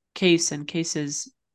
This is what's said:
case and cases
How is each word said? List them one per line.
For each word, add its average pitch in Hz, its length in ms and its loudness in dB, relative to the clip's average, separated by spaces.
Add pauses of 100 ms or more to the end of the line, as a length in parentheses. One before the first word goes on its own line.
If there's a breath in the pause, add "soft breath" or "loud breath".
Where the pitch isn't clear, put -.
(160)
case 170 360 4
and 147 160 -8
cases 151 640 -6 (240)